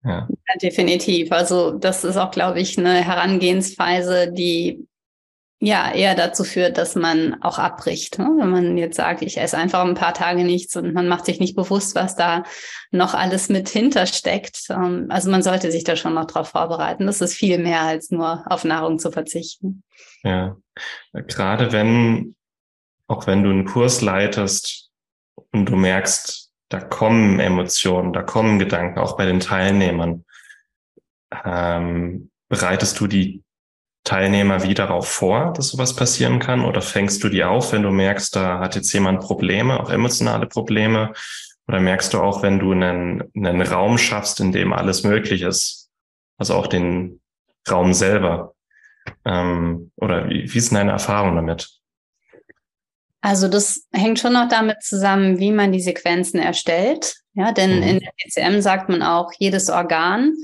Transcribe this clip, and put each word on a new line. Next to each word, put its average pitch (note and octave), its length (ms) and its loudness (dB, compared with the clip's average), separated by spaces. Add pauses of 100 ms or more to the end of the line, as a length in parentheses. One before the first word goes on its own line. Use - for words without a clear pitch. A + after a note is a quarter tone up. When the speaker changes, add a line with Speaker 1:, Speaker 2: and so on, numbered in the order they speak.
Speaker 1:
Ja. A2 260 -4
Speaker 2:
Ja, - 320 -4
definitiv. F3+ 720 0
Also F3 380 2
das F#3 320 -2
ist F#3+ 140 -2
auch, F#3+ 140 0
glaube F3+ 300 0
ich, F#3+ 180 -2
eine F3+ 260 4
Herangehensweise, F3+ 1300 0
die F3 540 -2 (760)
ja G3+ 320 2
eher F#3+ 220 2
dazu F3 300 0
führt, F3+ 340 0
dass E3+ 160 -2
man E3 480 0
auch - 160 -4
abbricht, - 600 -4
ne? G#3+ 200 0
Wenn G3+ 120 2
man F3 280 2
jetzt E3+ 180 -4
sagt, E3+ 260 -2
ich - 160 -6
esse - 180 -2
einfach F3+ 280 0
ein F3+ 100 0
paar F3 180 -2
Tage F3 320 0
nichts F3+ 320 -2
und E3+ 180 -4
man F3+ 140 0
macht F3 180 -2
sich - 140 -4
nicht F#3 160 -2
bewusst, G3 380 -2
was F#3+ 220 -2
da E3+ 260 0 (480)
noch F#3+ 240 2
alles F#3+ 340 -2
mit F#3+ 200 0
hintersteckt. G#3 1000 0
Ähm, F3+ 400 -2
also F#3 200 0
man F#3+ 120 4
sollte F#3 280 0
sich E3 140 -2
da E3 120 0
schon E3 180 -4
noch D#3+ 120 -2
drauf D#3+ 220 -4
vorbereiten. E3 580 -2
Das G3+ 160 -2
ist F3+ 120 -2
viel F3+ 240 2
mehr E3+ 240 0
als D#3+ 280 -4
nur E3 360 -4
auf F3 180 -2
Nahrung D#3+ 340 0
zu E3 120 -4
verzichten. F#3 720 -8 (380)
Speaker 1:
Ja, F#2+ 340 -2 (560)
gerade G#2+ 600 -2
wenn, A2+ 640 2 (720)
auch - 200 -4
wenn G2 160 4
du G2+ 60 4
einen F#2+ 160 2
Kurs B2 380 0
leitest G2+ 880 -2 (600)
und G#2 160 2
du F#2+ 100 2
merkst, - 760 0 (200)
da F#2 100 -6
kommen A2 580 2
Emotionen, F2+ 760 0
da F2+ 80 -2
kommen A2 360 2
Gedanken, F2 400 -2
auch - 180 -2
bei G2 100 0
den F#2 120 2
Teilnehmern, F2+ 840 0 (1200)
ähm, F2 840 -4 (180)
bereitest F#2+ 500 0
du G#2 80 -2
die F#2+ 360 0 (600)
Teilnehmer G2 600 2
wie F#2+ 100 0
darauf F#2 320 -2
vor, A#2+ 460 0
dass C#3 160 -4
sowas B2+ 260 -4
passieren B2 440 0
kann? B2 260 0
Oder - 160 -2
fängst - 420 -2
du - 60 0
die E2+ 160 2
auf, A2 280 0
wenn G#2+ 100 2
du G2 80 0
merkst, G2 440 0
da F#2 240 0
hat F#2 160 -4
jetzt - 180 -2
jemand F#2+ 280 2
Probleme, G#2 580 0
auch - 120 -4
emotionale A#2 560 0
Probleme? A2 640 0 (560)
Oder F#2+ 120 0
merkst F#2 340 2
du G#2 60 2
auch, G2+ 220 0
wenn G2 160 4
du F#2+ 140 2
einen, F2+ 640 -2
einen F2+ 260 0
Raum F#2+ 360 2
schaffst, - 420 -2
in G2 100 2
dem F#2 220 0
alles F#2 320 0
möglich G#2 380 2
ist? - 480 -4 (480)
Also G2 160 -2
auch F#2+ 120 0
den F2+ 540 -2 (500)
Raum F#2 220 4
selber. F#2 600 0 (720)
Ähm, F2 720 -2
oder F2+ 320 -2
wie, - 240 -4
wie A#2+ 60 0
ist A#2 140 0
deine G2+ 200 2
Erfahrung G2 440 0
damit? E2 320 -4 (1500)
Speaker 2:
Also G3 260 2
das G3+ 420 -2
hängt A3+ 280 2
schon A#3+ 160 0
noch A#3+ 160 2
damit A3 320 0
zusammen, G3 560 2
wie G3+ 120 2
man G3+ 220 4
die F#3 80 2
Sequenzen F3+ 580 -2
erstellt. F3 760 0 (160)
Ja, G3+ 200 0
denn F#3+ 260 4
Speaker 1:
Mhm. E3+ 40 2
Speaker 2:
in F#3 180 4
der - 180 -14
T - 100 -10
C - 140 -4
M G3+ 180 2
sagt F#3+ 300 0
man F3 120 2
auch, E3+ 360 0
jedes F#3+ 320 0
Organ F3+ 720 2